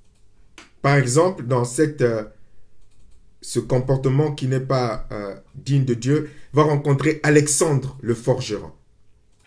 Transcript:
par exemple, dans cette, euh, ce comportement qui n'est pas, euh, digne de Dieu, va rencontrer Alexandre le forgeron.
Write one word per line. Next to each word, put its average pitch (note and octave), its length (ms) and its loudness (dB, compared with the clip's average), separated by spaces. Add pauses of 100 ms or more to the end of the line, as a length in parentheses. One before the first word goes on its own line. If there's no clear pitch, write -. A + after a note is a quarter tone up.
(840)
par C#3 140 4
exemple, C#3+ 500 2
dans B2 180 0
cette, D3 380 -2
euh, A2+ 220 0 (1200)
ce - 160 -6
comportement C3+ 760 0
qui C#3+ 140 -6
n'est C3 140 0
pas, B2 520 -2
euh, G2+ 220 -8 (200)
digne C3+ 300 0
de A#2+ 100 0
Dieu, C3+ 360 0 (220)
va D3 100 4
rencontrer D3 600 0
Alexandre D3 800 2
le A#2 120 -2
forgeron. G2+ 560 -4 (760)